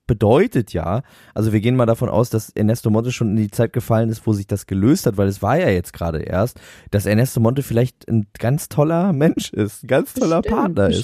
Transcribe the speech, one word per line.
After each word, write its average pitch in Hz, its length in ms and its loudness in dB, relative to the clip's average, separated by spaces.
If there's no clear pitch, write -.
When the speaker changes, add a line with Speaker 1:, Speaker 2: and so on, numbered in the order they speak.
Speaker 1:
bedeutet 120 680 2
ja, 90 300 -4
also 107 200 -2
wir 107 80 2
gehen 123 160 2
mal 123 100 2
davon 117 220 0
aus, 117 200 0
dass 110 220 -4
Ernesto 107 400 0
Monte 117 220 0
schon 113 180 -2
in 107 60 0
die 107 140 0
Zeit 120 220 -2
gefallen 113 380 0
ist, - 160 -8
wo 113 60 2
sich 101 160 -2
das 101 180 -6
gelöst 104 400 2
hat, 104 100 0
weil 98 120 2
es 98 140 -4
war 113 160 0
ja 180 120 0
jetzt 87 220 -2
gerade 82 280 -6
erst, 92 400 -4
dass 101 160 -2
Ernesto 113 340 0
Monte 131 220 2
vielleicht - 460 -2
ein 110 180 0
ganz 131 300 -2
toller 165 440 0
Mensch 151 400 0
ist, - 320 -4
ein - 20 -18
ganz 135 280 0
toller 170 280 0
Speaker 2:
Bestimmt, - 180 -2
Speaker 1:
Partner 196 280 0
ist. - 160 0